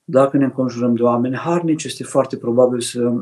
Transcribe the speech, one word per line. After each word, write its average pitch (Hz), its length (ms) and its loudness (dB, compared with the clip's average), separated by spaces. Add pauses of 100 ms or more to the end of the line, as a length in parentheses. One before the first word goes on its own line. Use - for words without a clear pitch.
(120)
Dacă 135 240 4
ne 139 80 4
înconjurăm 120 500 -2
de 117 80 0
oameni 120 340 0
harnici, 165 480 -2
este 127 200 -10
foarte 139 320 -2
probabil 123 440 2
să 120 420 -2